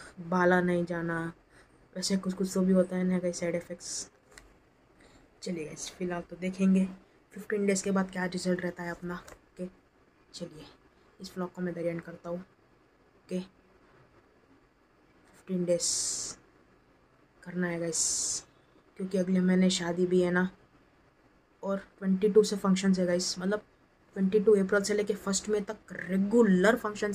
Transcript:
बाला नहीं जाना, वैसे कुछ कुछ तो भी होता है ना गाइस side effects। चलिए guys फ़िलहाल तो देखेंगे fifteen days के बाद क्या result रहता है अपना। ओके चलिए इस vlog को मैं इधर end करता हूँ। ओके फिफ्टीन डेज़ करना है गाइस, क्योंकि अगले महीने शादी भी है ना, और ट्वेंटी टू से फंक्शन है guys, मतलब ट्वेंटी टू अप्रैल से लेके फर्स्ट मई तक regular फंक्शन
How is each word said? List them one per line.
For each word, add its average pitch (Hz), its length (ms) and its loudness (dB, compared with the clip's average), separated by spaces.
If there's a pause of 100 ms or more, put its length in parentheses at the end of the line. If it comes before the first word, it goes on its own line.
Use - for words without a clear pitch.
(220)
बाला 180 400 4
नहीं 175 240 0
जाना, 170 360 -4 (760)
वैसे 190 220 -2
कुछ 185 160 -4
कुछ 185 200 -4
तो 190 80 0
भी 185 120 4
होता 185 220 2
है 185 80 -2
ना 185 160 0
गाइस 175 200 -4
side 170 160 -2
effects। - 540 -10 (1300)
चलिए 165 240 -8
guys 156 260 -14
फ़िलहाल 180 380 -6
तो 175 60 -18
देखेंगे 190 500 2 (480)
fifteen 202 340 -4
days 196 160 2
के 196 80 -2
बाद 190 200 0
क्या 185 160 -4
result 180 340 -2
रहता 175 220 -8
है 175 80 -8
अपना। 175 240 -8
ओके - 520 -16 (640)
चलिए 151 320 -14 (540)
इस 185 180 -16
vlog 180 160 -6
को 180 80 -10
मैं 180 100 -4
इधर 170 160 -4
end 170 140 -6
करता 170 280 -14
हूँ। 175 100 -8
ओके - 1000 -14 (1900)
फिफ्टीन 180 360 -4
डेज़ 170 240 0 (1500)
करना 175 240 -4
है 170 120 -4
गाइस, - 680 -4 (540)
क्योंकि 190 180 -4
अगले 185 220 2
महीने 185 320 4
शादी 180 340 0
भी 180 160 4
है 175 100 2
ना, 180 180 2 (1120)
और 196 140 -4
ट्वेंटी 190 520 0
टू 214 140 8
से 202 140 -2
फंक्शन 190 360 4
है 180 120 2
guys, 175 340 0
मतलब 196 220 -2 (540)
ट्वेंटी 196 240 2
टू 208 160 6
अप्रैल 196 280 2
से 208 100 -2
लेके 208 220 0
फर्स्ट 196 340 -4
मई 214 120 0
तक 208 160 -8 (240)
regular 196 760 4
फंक्शन 208 380 -6